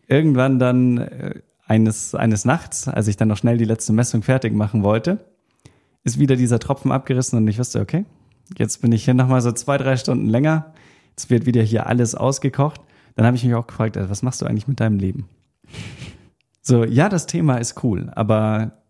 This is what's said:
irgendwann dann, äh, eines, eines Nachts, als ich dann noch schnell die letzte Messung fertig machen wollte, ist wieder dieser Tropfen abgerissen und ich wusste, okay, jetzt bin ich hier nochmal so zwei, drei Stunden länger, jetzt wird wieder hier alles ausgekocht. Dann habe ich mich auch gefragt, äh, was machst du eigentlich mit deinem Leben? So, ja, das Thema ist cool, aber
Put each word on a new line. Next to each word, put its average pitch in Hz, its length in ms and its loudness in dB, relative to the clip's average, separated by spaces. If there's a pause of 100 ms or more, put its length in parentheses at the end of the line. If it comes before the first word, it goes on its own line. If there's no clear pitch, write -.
irgendwann 135 520 2
dann, 127 400 2
äh, - 420 -8 (260)
eines, 110 480 2
eines 107 300 0
Nachts, - 440 -2
als - 200 -2
ich 104 80 0
dann 110 120 2
noch 107 80 2
schnell 120 200 2
die 113 80 2
letzte 110 280 -2
Messung 113 300 0
fertig 117 300 0
machen 104 300 0
wollte, 117 420 0 (800)
ist 117 160 -2
wieder 135 160 4
dieser 123 240 2
Tropfen 139 320 -2
abgerissen 127 460 -2
und 110 100 2
ich 107 120 0
wusste, 120 220 -4
okay, 156 240 -2 (540)
jetzt - 240 -4
bin 117 80 4
ich 113 140 2
hier 127 100 2
nochmal 127 280 2
so 120 100 0
zwei, 139 260 -4
drei 131 180 0
Stunden 120 300 -2
länger, 151 460 0 (380)
jetzt - 200 -14
wird 120 160 2
wieder 120 160 4
hier 110 240 0
alles 120 280 0
ausgekocht. 139 680 -2 (360)
Dann 110 100 4
habe 123 100 4
ich 120 80 -2
mich 123 100 2
auch 117 120 -2
gefragt, 110 300 -4
äh, 98 120 -4
was 101 140 -6
machst 127 180 -4
du - 60 -4
eigentlich 107 200 -4
mit 135 140 -2
deinem 110 180 2
Leben? 95 300 -4 (1300)
So, 117 220 4
ja, 117 240 2
das 185 180 -2
Thema 160 320 0
ist - 260 -6
cool, 92 300 -4
aber 110 580 0 (180)